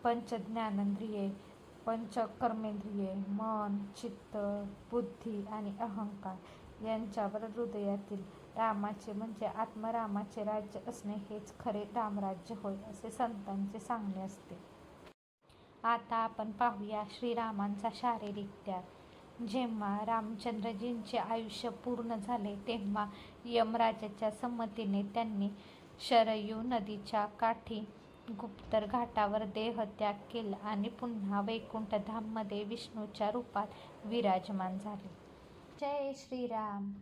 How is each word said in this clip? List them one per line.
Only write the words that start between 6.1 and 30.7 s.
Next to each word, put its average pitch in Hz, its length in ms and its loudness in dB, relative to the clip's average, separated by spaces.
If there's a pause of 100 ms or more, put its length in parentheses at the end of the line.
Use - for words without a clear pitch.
यांच्यावर 214 600 0
हृदयातील 208 760 0 (340)
रामाचे 208 560 2
म्हणजे 214 340 -2
आत्मरामाचे 214 1000 0
राज्य 214 440 0
असणे 208 260 -4 (160)
हेच 208 280 -8
खरे 208 260 0 (100)
रामराज्य 202 680 0
होय, 196 140 0 (140)
असे 220 200 -8
संतांचे 202 680 0
सांगणे 202 400 -2
असते. 190 380 -8 (1300)
आता 233 320 2
आपण 226 340 0
पाहूया 208 600 2
श्रीरामांचा 226 840 0
शारीरिक 208 560 0 (160)
त्याग. 185 160 -2 (640)
जेव्हा 208 600 2
रामचंद्रजींचे 226 1120 0
आयुष्य 226 500 0
पूर्ण 233 480 -2
झाले, 208 400 0
तेव्हा 208 500 0 (380)
यमराजाच्या 226 840 4
संमतीने 214 720 2
त्यांनी 208 460 2 (600)
शरयू 220 540 6
नदीच्या 214 640 2
काठी 226 580 2 (560)
गुप्तर 214 460 2
घाटावर 220 580 4
देहत्याग 214 680 0 (180)
केला 214 320 -2
आणि 208 240 2